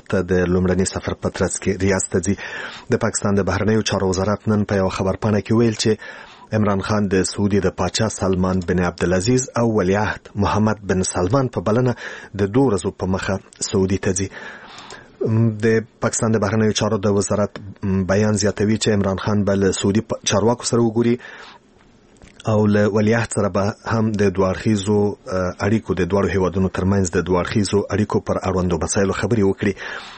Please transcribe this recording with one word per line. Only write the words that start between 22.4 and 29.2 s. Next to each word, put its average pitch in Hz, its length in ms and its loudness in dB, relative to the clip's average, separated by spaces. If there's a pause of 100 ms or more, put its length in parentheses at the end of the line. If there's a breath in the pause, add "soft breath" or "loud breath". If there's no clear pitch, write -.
او 107 180 4
له 104 220 4
ولیعهد 110 440 2
سره 101 180 0
به 101 240 0 (120)
هم 110 260 0
د 101 180 2
دوه 92 240 0
اړخیزو، 104 640 0 (120)
ا، 92 400 -2
اړیکو، 104 260 0
د 87 160 0
دواړو 98 220 2
هیوادونو 92 360 2
ترمنځ 95 440 0
د 90 120 0
دوه 87 200 2
اړخیزو 101 360 0 (140)
اړیکو 104 260 0
پر 95 180 -2
اړوندو 90 460 0
مسایلو 95 300 0
خبرې 104 300 0